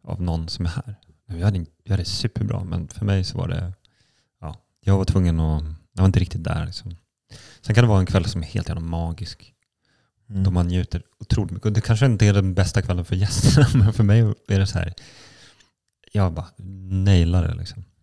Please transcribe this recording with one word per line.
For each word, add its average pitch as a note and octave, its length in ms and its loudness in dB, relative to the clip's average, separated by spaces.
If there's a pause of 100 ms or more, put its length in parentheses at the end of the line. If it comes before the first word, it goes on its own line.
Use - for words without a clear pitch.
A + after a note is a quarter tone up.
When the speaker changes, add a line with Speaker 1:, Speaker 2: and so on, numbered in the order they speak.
Speaker 1:
av F2+ 180 -8
någon E2 280 -4
som - 160 -6
är E2 40 -2
här. G2+ 260 -10 (320)
Jag F2 180 -6
hade, F#2+ 200 0 (180)
jag - 80 -6
hade F#2 140 0
superbra, G2+ 580 -4
men F2 240 -6
för - 180 -8
mig G2 180 0
så - 140 -8
var F2+ 100 -4
det... F2+ 260 -6 (680)
Ja, D2+ 140 -12 (260)
jag F#2+ 160 2
var F#2+ 80 0
tvungen F2 340 2
att... D#2 240 -2 (300)
Jag - 80 -2
var F#2+ 40 4
inte G2 140 4
riktigt F2 240 -4
där, E2 220 -4
liksom. - 300 -14 (640)
Sen G#2+ 140 -2
kan A#2 80 6
det A#2+ 40 6
vara G2+ 120 4
en F2+ 60 2
kväll F2+ 200 0
som - 180 -6
är D2+ 40 -10
helt - 220 -6
jävla E2+ 140 -6
magisk. E2 680 -8 (800)
Speaker 2:
Mm. F#2+ 140 -2
Speaker 1:
Då F#2+ 80 2
man F2 160 2
njuter F2+ 360 -2 (160)
otroligt F2+ 320 -2
mycket. - 140 -6
Och G#2+ 80 0
det A2 80 0
kanske A#2 240 2
inte G#2+ 200 4
är G2+ 80 6
den F#2+ 200 2
bästa F#2 280 0
kvällen F2 240 -2
för F#2 100 -4
gästerna, - 580 4
<laughs> B2 100 6
men G#2+ 100 4
för A#2 100 2
mig G#2 160 6 (280)
är G2 120 2
det G2 80 2
så - 120 -4
här, F2 140 -6 (1160)
jag F#2 220 0
bara F2+ 140 -8 (420)
nailar F#2 580 4
det, E2 80 -2
liksom. F2 280 -12 (200)